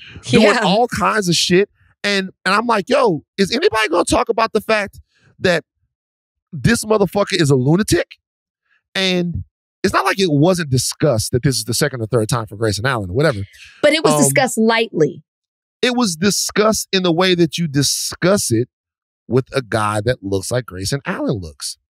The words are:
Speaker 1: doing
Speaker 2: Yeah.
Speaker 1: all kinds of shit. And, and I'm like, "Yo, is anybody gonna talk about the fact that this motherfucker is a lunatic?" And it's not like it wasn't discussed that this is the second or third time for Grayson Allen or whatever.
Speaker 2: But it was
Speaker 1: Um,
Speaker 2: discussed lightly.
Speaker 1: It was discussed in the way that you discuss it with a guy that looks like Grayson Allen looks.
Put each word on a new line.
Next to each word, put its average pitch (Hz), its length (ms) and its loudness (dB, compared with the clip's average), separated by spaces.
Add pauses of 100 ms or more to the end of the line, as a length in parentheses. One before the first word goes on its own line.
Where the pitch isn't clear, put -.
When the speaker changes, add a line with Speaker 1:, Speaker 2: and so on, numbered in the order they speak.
(240)
Speaker 1:
doing 233 200 4
Speaker 2:
Yeah. 214 180 4
Speaker 1:
all 214 260 2
kinds 196 400 -2
of 170 80 2
shit. 180 340 2 (340)
And, 196 260 -2 (140)
and 185 100 0
I'm 220 120 0
like, 226 240 0
"Yo, 240 340 2 (140)
is 196 120 0
anybody 349 380 0
gonna 339 160 0
talk - 240 0
about 226 240 0
the 214 80 -2
fact 214 400 -4 (380)
that 170 260 0 (880)
this 185 320 0
motherfucker 202 560 0
is 147 100 2
a 143 60 4
lunatic?" 170 600 0 (800)
And 180 480 -2 (400)
it's 226 100 0
not 339 100 0
like 370 160 0
it 190 100 2
wasn't 156 400 2
discussed 127 640 -2
that 120 120 0
this 131 120 0
is 110 80 -6
the 117 100 -4
second 135 280 -2
or 110 40 -6
third 107 220 0
time 113 180 -2
for 107 100 -16
Grayson 104 300 -2
Allen 110 240 -2
or - 40 -8
whatever. 131 260 0 (420)
Speaker 2:
But 294 100 4
it 311 120 0
was 302 100 4
Speaker 1:
Um, 302 60 2
Speaker 2:
discussed 269 380 2
lightly. 220 640 0 (580)
Speaker 1:
It 240 160 0
was 226 200 0
discussed 208 760 0
in 190 100 0
the 180 100 2
way 180 220 2
that 170 240 0
you 170 80 -2
discuss 151 840 -2
it 113 160 0 (580)
with 127 260 0
a 135 100 -2
guy 107 400 -2
that 120 200 -4
looks 98 300 -4
like 123 140 -4
Grayson 98 380 -6
Allen 202 360 -4
looks. - 380 -14 (120)